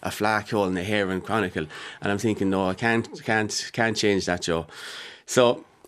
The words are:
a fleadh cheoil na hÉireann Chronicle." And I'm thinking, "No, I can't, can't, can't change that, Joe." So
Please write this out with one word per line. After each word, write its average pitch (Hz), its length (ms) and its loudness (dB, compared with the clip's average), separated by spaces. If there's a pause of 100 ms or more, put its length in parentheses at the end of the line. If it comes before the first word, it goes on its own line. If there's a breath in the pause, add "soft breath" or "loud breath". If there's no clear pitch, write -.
a 92 80 -4
fleadh 107 360 0
cheoil 101 240 2
na 92 120 -2
hÉireann 95 420 0
Chronicle." 90 420 -2 (340 loud breath)
And 101 120 0
I'm 101 60 0
thinking, 104 320 0
"No, 95 180 2
I 92 60 0
can't, 113 320 2 (180)
can't, 107 480 -2
can't 113 240 0
change 101 300 2
that, 90 160 -2
Joe." 82 240 0 (600 loud breath)
So 123 380 4 (240)